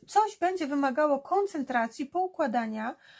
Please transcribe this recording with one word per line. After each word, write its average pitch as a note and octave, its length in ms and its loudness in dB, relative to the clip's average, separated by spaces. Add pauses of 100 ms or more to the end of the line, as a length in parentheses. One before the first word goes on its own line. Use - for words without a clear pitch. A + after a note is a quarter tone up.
coś G#4+ 300 2
będzie E4+ 300 0
wymagało C#4 520 2
koncentracji, C#4 840 -2
poukładania, B3 880 -2 (240)